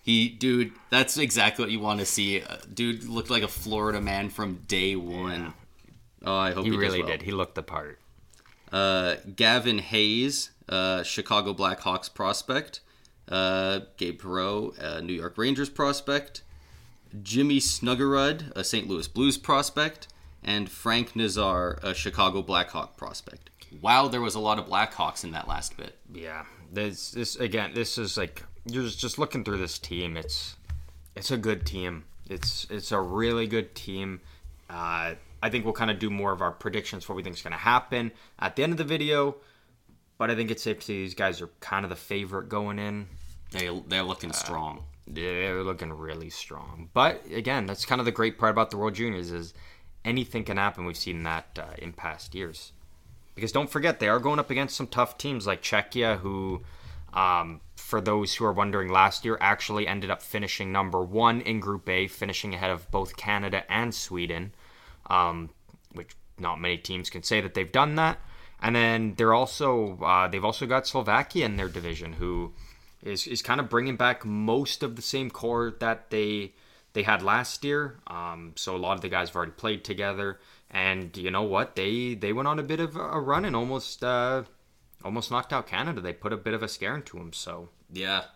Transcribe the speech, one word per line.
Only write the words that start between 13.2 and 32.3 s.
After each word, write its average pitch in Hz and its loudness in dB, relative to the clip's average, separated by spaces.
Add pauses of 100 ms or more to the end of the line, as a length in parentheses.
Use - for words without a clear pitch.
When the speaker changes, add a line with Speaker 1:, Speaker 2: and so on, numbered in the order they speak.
Speaker 1:
Uh, 95 2 (160)
Gabe 87 -2
Perreault, 95 -2
a 78 -6
New 85 -4
York 85 -4
Rangers 135 2
prospect. 143 0 (840)
Jimmy 135 4
Snuggerud, 139 2
a 95 -2
Saint 104 0
Louis 90 -2
Blues 131 4
prospect. 147 2 (360)
And 104 0
Frank 117 0
Nazar, 95 2
a 98 0
Chicago 95 2
Blackhawk 90 0
prospect. - -12 (320)
Wow, 123 8
there 123 0
was 110 0
a 110 -2
lot 107 4
of 104 -4
Blackhawks 95 0
in 85 -8
that 80 -6
last - -4
bit. - -12 (180)
Speaker 2:
Yeah. 80 -12 (260)
This, 101 -4
this, 117 -4
again, 104 -2
this 113 -2
is, 107 -2
like, 92 -4 (220)
you're 123 -2
just, 113 -4
just 120 -4
looking 143 -2
through 101 -2
this 90 -4
team. 85 -6
It's, - -6 (600)
it's 98 -4
a 127 2
good 107 0
team. 90 -4 (240)
It's, - -4